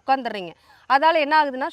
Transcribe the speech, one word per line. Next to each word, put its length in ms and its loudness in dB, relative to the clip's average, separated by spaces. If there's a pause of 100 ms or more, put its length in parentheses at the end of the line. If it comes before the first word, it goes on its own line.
உட்காந்துடுறீங்க. 480 -4 (360)
அதால 240 4
என்ன 320 2
ஆகுதுன்னா, 260 -6